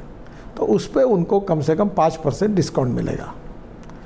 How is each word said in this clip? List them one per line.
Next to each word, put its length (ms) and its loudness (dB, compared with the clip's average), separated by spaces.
तो 60 -2
उस 240 2
पर 160 2
उनको 380 4
कम 200 0
से 160 2
कम 120 2
पाँच 280 2
परसेंट 400 0
डिस्काउंट 380 2
मिलेगा। 400 -4